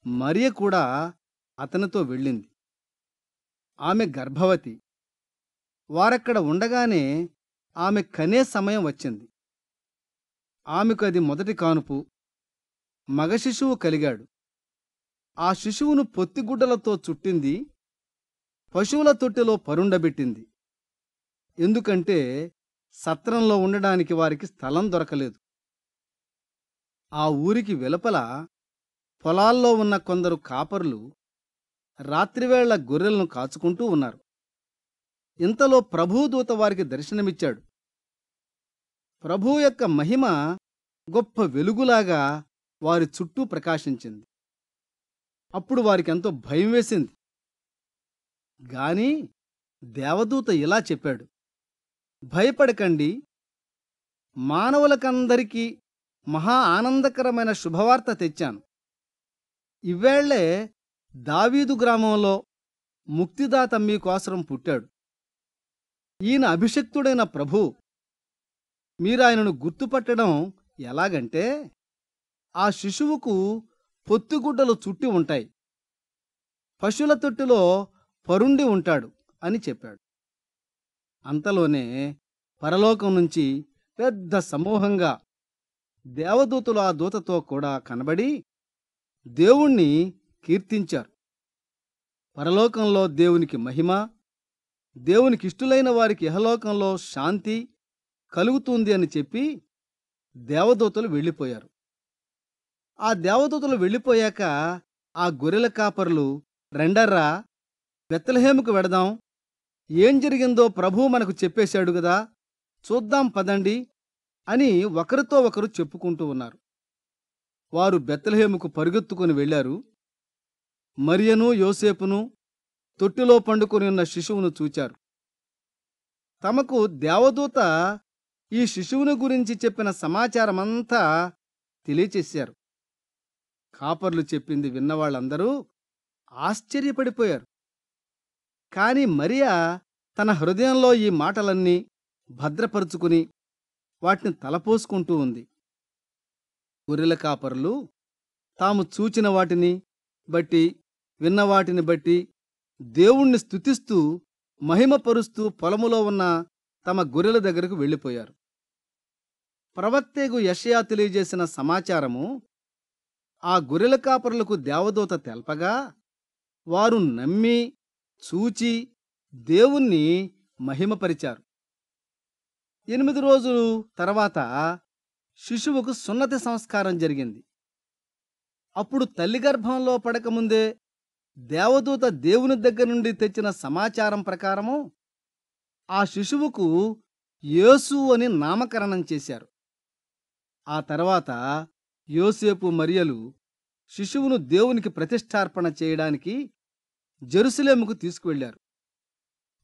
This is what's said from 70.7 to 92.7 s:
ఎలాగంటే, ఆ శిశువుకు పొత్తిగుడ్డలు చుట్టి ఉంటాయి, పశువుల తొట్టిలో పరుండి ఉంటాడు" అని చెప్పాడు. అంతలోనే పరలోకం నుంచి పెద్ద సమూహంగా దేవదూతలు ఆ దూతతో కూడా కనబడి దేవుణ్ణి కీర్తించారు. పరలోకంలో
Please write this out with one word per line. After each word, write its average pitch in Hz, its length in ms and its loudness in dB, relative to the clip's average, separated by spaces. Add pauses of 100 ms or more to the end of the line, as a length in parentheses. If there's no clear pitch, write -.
ఎలాగంటే, 160 880 -4 (840)
ఆ 196 140 2
శిశువుకు 214 920 -2 (480)
పొత్తిగుడ్డలు 240 640 0 (120)
చుట్టి 196 180 -6
ఉంటాయి, 156 480 -2 (1300)
పశువుల 285 320 2
తొట్టిలో 220 760 2 (400)
పరుండి 254 340 4
ఉంటాడు" 170 500 0 (300)
అని 190 160 -4 (100)
చెప్పాడు. 113 320 -12 (1300)
అంతలోనే 143 920 -2 (460)
పరలోకం 202 520 2
నుంచి 151 520 0 (320)
పెద్ద 202 400 -2
సమూహంగా 180 800 -2 (880)
దేవదూతలు 220 720 0
ఆ 190 140 2
దూతతో 175 480 -4
కూడా 139 380 -4
కనబడి 165 640 -4 (800)
దేవుణ్ణి 180 880 4 (300)
కీర్తించారు. 180 680 -4 (1200)
పరలోకంలో 202 720 2